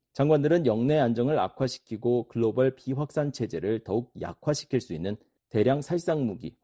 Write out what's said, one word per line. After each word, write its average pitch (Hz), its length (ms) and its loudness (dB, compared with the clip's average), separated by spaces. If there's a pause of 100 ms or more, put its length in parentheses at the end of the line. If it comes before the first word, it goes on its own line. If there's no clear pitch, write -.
(140)
장관들은 151 520 2
영내 123 340 2
안정을 123 400 2
악화시키고 117 880 -2
글로벌 120 480 0
비확산 143 560 -4
체제를 107 520 -4
더욱 120 280 -2 (100)
약화시킬 131 580 -4
수 - 140 -6
있는 90 240 -6 (320)
대량 127 320 2
살상 165 440 -2
무기 92 380 -6